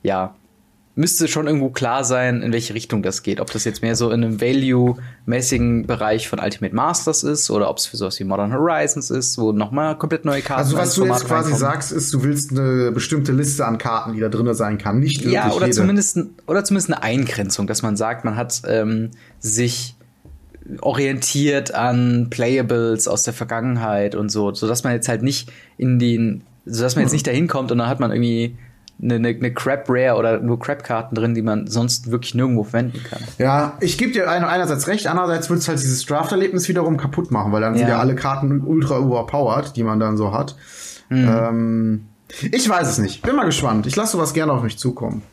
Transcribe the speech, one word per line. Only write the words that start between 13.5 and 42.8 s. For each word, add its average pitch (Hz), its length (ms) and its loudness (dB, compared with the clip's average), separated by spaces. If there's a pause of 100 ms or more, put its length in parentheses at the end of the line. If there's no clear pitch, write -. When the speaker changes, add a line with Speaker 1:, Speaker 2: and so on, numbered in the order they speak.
Speaker 2:
an 113 120 0
Karten, 113 360 -4
die 110 80 -4
da 110 80 0
drinne 113 260 2
sein 104 220 0
kann, 104 220 0
nicht 139 260 2
Speaker 1:
Ja, 123 200 4
Speaker 2:
wirklich - 100 2
Speaker 1:
oder - 120 2
Speaker 2:
jede. 123 100 2
Speaker 1:
zumindest 202 400 4
ein, 165 120 -2 (180)
oder 196 160 2
zumindest 190 280 0
eine - 120 -2
Eingrenzung, 117 640 0
dass 107 140 -2
man 107 160 0
sagt, 113 260 -2
man 110 140 -2
hat, 120 300 -4
ähm, 110 440 0 (280)
sich 120 560 -2 (840)
orientiert 139 960 0
an 123 540 2
Playables 117 800 0
aus - 160 0
der 120 100 -4
Vergangenheit 113 840 -2
und 104 140 -2
so, 101 240 0
sodass 117 300 -2
man 127 100 0
jetzt 117 160 -2
halt 113 140 0
nicht 135 280 -2 (260)
in 127 220 2
den, 117 440 2 (220)
sodass 120 300 -2
man - 80 4
jetzt 131 80 2
Speaker 2:
Hm. 151 40 0
Speaker 1:
nicht 143 120 0
dahin 147 200 2
kommt 131 240 -2
und 120 60 2
dann 120 120 2
hat 127 100 -2
man 127 120 0
irgendwie 120 460 0 (440)
eine, 120 140 0
eine, 117 140 2
eine 120 240 -2
Crap 135 360 -2
Rare 127 280 4
oder 113 220 2
nur 117 200 0
Crap - 240 -6
Karten 113 320 -4
drin, 117 180 0
die 113 80 0
man 107 260 0
sonst 117 440 -2
wirklich 123 240 -4
nirgendwo 123 280 2
verwenden 120 460 -2
kann. - 100 -10 (180)
Speaker 2:
Ja, 143 440 2
ich 175 160 0
geb 233 160 0
dir 185 160 0
ein-, 175 160 2
einerseits 165 420 0
recht, 208 200 -2
andererseits 165 420 0
würd's 175 180 2
halt 156 120 0
dieses 131 260 0
Draft-Erlebnis 180 640 0
wiederum 165 280 2
kaputt 156 340 -2
machen, 104 200 0
weil 107 100 2
dann 113 140 2
sind 117 120 4
Speaker 1:
Ja. 120 80 4
Speaker 2:
ja - 40 0
alle 131 160 2
Karten 139 460 0
ultra 143 380 2
overpowered, 127 760 0
die 120 80 0
man 107 160 2
dann 107 160 2
so 104 160 0
hat. 139 240 -4 (540)
Speaker 1:
Mhm. 131 180 4
Speaker 2:
Ähm, 113 760 2 (460)
ich 247 180 2
weiß 175 180 2